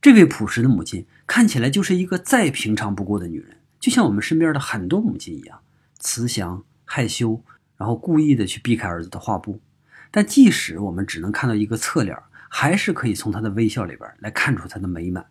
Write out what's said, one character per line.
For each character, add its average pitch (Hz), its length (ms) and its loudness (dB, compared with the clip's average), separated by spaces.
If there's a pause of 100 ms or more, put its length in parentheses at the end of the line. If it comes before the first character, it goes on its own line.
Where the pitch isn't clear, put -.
这 285 120 10
位 214 120 12
朴 110 220 -2
实 117 160 -2
的 127 60 4
母 95 160 2
亲 90 220 -10 (200)
看 226 220 4
起 - 100 -2
来 120 120 0
就 196 120 0
是 185 120 0
一 180 100 0
个 185 140 -4
再 196 320 2
平 107 260 -4
常 104 180 -4
不 98 100 -6
过 101 140 -2
的 90 80 -6
女 82 140 -10
人， - 180 -20 (220)
就 - 100 0
像 233 140 2
我 160 60 2
们 196 120 0
身 160 160 0
边 160 140 2
的 143 80 -2
很 98 280 -6
多 180 120 0
母 220 160 -2
亲 - 180 -12
一 - 80 -12
样， - 180 -20 (380)
慈 - 300 -4
祥、 95 360 -6 (200)
害 120 240 -4
羞， 113 340 -4 (360)
然 - 80 -6
后 113 100 -2
故 160 220 0
意 151 160 4
的 110 120 -2
去 - 140 -8
避 120 160 0
开 - 100 -6
儿 85 160 -6
子 85 60 -12
的 92 100 -14
画 98 200 -4
布。 104 220 -10 (500)
但 208 160 2
即 254 240 8
使 - 280 -4
我 98 120 -6
们 90 140 -4
只 - 160 -10
能 92 100 -6
看 104 160 -2
到 117 80 0
一 107 120 0
个 110 100 -4
侧 - 260 -2
脸， 85 140 -4 (320)
还 151 260 0
是 202 200 0
可 135 120 -6
以 107 80 0
从 104 160 -6
她 101 120 -4
的 110 80 -4
微 107 180 0
笑 104 160 -4
里 80 120 -10
边 53 120 -18 (120)
来 - 100 -10
看 - 260 -2
出 87 100 -8
她 - 120 -14
的 92 100 -6
美 87 220 -6
满。 90 200 -6